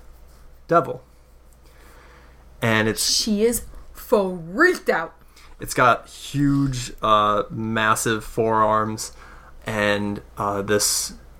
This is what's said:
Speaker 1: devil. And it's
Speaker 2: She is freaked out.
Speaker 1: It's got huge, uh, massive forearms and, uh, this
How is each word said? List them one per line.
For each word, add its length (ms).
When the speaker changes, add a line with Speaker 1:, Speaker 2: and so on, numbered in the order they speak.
Speaker 1:
devil. 340
And 260
it's 220
Speaker 2:
She 340
is 200
freaked 960
out. 240
Speaker 1:
It's 140
got 340
huge, 920
uh, 480
massive 760
forearms 880
and, 560
uh, 240
this 520